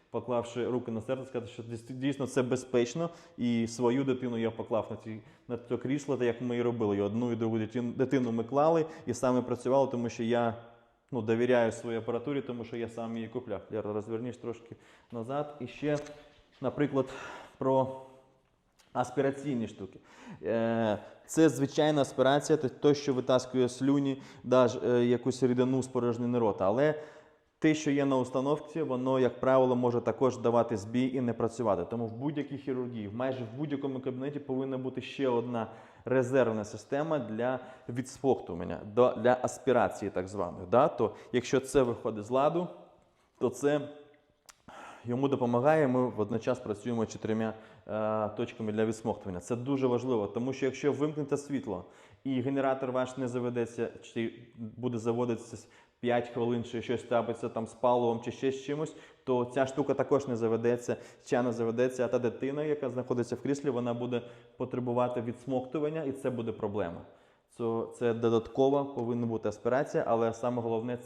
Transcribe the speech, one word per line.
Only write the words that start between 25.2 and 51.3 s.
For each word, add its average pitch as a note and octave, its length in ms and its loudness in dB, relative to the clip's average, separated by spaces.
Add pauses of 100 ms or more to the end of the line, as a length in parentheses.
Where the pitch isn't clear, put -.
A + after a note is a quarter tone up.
рідину B2+ 400 4
з - 60 -6
порожнини A#2+ 500 0
рота. G2+ 280 2
Але C#3+ 280 4 (640)
те, D#3 160 4
що D3+ 160 -2
є C#3 140 2
на C#3 120 2
установці, C#3 640 -2
воно, C3 380 0
як B2 200 2
правило, C3 360 6
може A#2+ 240 2
також A#2 380 2
давати A#2 380 2
збій A#2 380 -2
і C3 60 0
не A#2+ 120 0
працювати. A2 580 0
Тому A#2 160 -4
в G#2+ 60 -8
будь-якій C#3+ 460 -4
хірургії, A#2+ 500 -6
в G#2 60 -10
майже B2 300 -2
в A2+ 140 -10
будь-якому C#3 420 -4
кабінеті C3+ 380 -6
повинна C3+ 400 -4
бути C3 220 -6
ще C3 280 -2
одна A#2+ 380 0 (380)
резервна A#2+ 600 2
система D3 540 -4
для A#2 400 -2 (300)
відсмоктування, A2+ 960 -2
до, A2 300 4
для B2 280 4
аспірації A2+ 680 2
так F#2 180 -4
званої. F#2 420 -6
Да? C3 180 6
То A2 220 0 (220)
якщо B2+ 280 2
це C3+ 220 2
виходить A2 420 -2
з A2 60 -10
ладу, D#3 380 2 (720)
то B2+ 100 2
це C#3+ 320 2 (1200)
йому B2+ 240 2
допомагає, B2+ 600 4
ми B2+ 200 4
водночас A2 500 0
працюємо A2 480 -2
чотирма, A2 460 -2 (360)
е, G#2+ 400 0
точками A#2 440 -4
для A2 120 2
відсмоктування. G2+ 560 -4
Це A#2+ 160 -4
дуже C3 300 0
важливо, A#2+ 400 2
тому B2 260 -2
що C3+ 140 -2
якщо C3 260 0
вимкнеться D3 440 -2